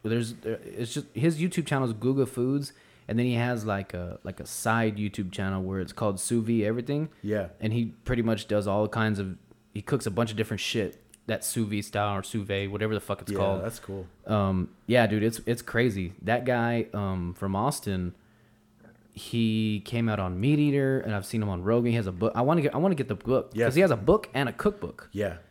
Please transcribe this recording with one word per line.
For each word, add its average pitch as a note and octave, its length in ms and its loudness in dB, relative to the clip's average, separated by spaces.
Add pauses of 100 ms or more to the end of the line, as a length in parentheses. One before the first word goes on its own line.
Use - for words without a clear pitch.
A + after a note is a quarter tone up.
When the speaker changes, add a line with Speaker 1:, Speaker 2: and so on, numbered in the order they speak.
Speaker 1:
there's, A2+ 300 0
there, - 320 -6
it's A2+ 300 -8
just, D3 180 -4
his D#3 260 2
YouTube E3+ 280 0
channel C3+ 200 2
is A2+ 60 0
Guga B2+ 340 2
Foods, C3+ 460 -2 (340)
and A2+ 120 0
then B2 80 4
he B2 80 2
has, A#2 300 0
like, G2 280 -2
a, F2 300 -8
like, F#2 160 -8
a D#2 80 -10
side A2 500 0
YouTube G2+ 340 -4
channel F#2+ 300 -2
where F#2+ 180 -2
it's F2+ 140 -6
called G2+ 260 -2
Sous A#2 240 0
Vide A2+ 200 2
Everything. B2 460 0 (120)
Speaker 2:
Yeah. G#2 280 -2 (100)
Speaker 1:
And A2 140 0
he A#2 200 0 (120)
pretty A#2+ 180 2
much A2 240 0
does G#2 200 2
all G#2 200 2
kinds G#2+ 320 2
of, F#2+ 160 -4 (380)
he G#2 80 -6
cooks B2 260 -2
a G#2 40 -2
bunch A2 200 0
of G#2 60 -4
different A2 240 -2
shit, G#2 400 -2 (260)
that G#2+ 180 -2
sous A2+ 220 0
vide G#2 180 -2
style G#2 320 0
or F#2+ 60 -4
sous G#2 240 -4
vide, G2 240 -2
whatever G#2+ 220 -2
the G2+ 60 0
fuck - 220 -6
it's G2 100 -8
Speaker 2:
Yeah, G2 60 -2
Speaker 1:
called. F#2+ 260 0
Speaker 2:
that's A2+ 160 -6
cool. G2 260 -10 (200)
Speaker 1:
Um, F#2+ 440 2 (180)
yeah, A#2+ 200 6
dude, G#2 160 2
it's, A2+ 220 0
it's A#2 160 -2
crazy. G2 520 0 (100)
That A#2 220 0
guy, A#2 480 2
um, F#2 420 -2
from G2 200 -2
Austin, G2 600 -2 (1000)
he A2 720 0
came A#2 240 0
out G#2 100 0
on F2+ 200 -2
Meat D3 200 4
Eater, C#3 420 4
and G#2+ 120 -2
I've G2 120 -2
seen A2+ 160 -2
him G#2 80 0
on F2 140 -2
Rogan. A#2 280 4
He A#2 60 2
has G2+ 100 -2
a F#2 40 -2
book. F#2 240 0
I A#2 60 2
wanna D3+ 200 4
get, C#3+ 120 0
I - 40 -2
wanna F3+ 180 2
get C3 120 -2
the G#2 80 -2
book, - 380 0
Speaker 2:
Yeah. A2+ 120 2
Speaker 1:
'cause B2+ 100 2
he E3+ 60 8
has F3+ 100 6
a A2+ 60 2
book E3 360 4
and C3+ 140 0
a A2+ 60 -4
cookbook. - 580 -4
Speaker 2:
Yeah. G2 260 -2 (140)